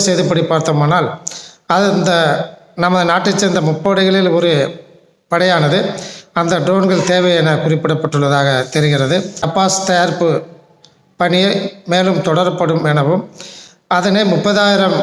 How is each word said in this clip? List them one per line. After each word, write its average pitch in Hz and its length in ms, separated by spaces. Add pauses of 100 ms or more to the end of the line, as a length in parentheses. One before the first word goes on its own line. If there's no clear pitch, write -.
செய்திப்படி 170 440
பார்த்தோமானால், 156 580 (680)
அது 196 120 (100)
இந்த 180 160 (720)
நமது 180 260
நாட்டைச் 190 320
சேர்ந்த 185 260
முப்படைகளில் 190 680
ஒரு 170 160 (800)
படையானது 170 480 (640)
அந்த 170 140 (100)
ட்ரோன்கள் 190 460
தேவை 180 200 (100)
என 160 220
குறிப்பிடப்பட்டுள்ளதாக 147 880 (260)
தெரிகிறது. 147 420 (240)
டப்பாஸ் 190 380 (100)
தயாரிப்பு 175 400 (920)
பணியை 180 320 (400)
மேலும் 185 340
தொடரப்படும் 165 680
எனவும், 151 300 (720)
அதனை 190 260 (100)
முப்பதாயிரம் 196 720